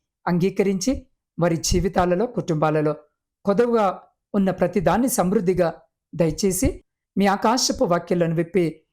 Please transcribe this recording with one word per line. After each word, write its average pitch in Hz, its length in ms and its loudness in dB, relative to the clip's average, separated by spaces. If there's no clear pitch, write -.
అంగీకరించి, 190 800 0
వారి 170 160 2
జీవితాలలో, 180 720 0
కుటుంబాలలో 156 680 0
కొదవగా 214 580 0
ఉన్న 190 160 2
ప్రతి 180 280 -2
దాన్ని 190 300 0
సమృద్ధిగా 180 720 0
దయచేసి, 180 680 0
మీ 196 80 2
ఆకాశపు 220 600 0
వాక్యాలను 170 500 0
విప్పి 170 460 -2